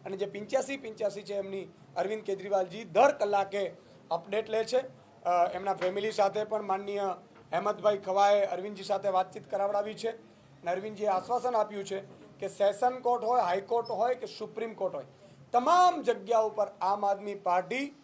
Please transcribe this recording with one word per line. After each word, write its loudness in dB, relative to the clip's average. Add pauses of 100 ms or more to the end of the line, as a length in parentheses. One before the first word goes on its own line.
અને -10
જે -4
પંચ્યાસી -4
પંચ્યાસી -6
છે -8
એમની -6 (300)
અરવિંદ -4
કેજરીવાલજી -2
દર 6
કલાકે -2 (360)
અપડેટ -4
લે 0
છે. 0 (440)
અ, 4
એમના -2
ફેમિલી -2
સાથે 2
પણ -2
માનનીય -2 (480)
અહેમદભાઈ 2
ખવાએ 4
અરવિંદજી -6
સાથે 0
વાતચીત -2
કરાવડાવી -2
છે. -4 (520)
અને -2
અરવિંદજીએ -4
આશ્વાસન 0
આપ્યું 0
છે -6 (400)
કે -6
સેશન 2
કોર્ટ 2
હોય, 4
હાઈકોર્ટ 0
હોય 0
કે -10
સુપ્રીમ -8
કોર્ટ -4
હોય, -8 (460)
તમામ 6
જગ્યા 2
ઉપર 2 (140)
આમ 0
આદમી -2
પાર્ટી -2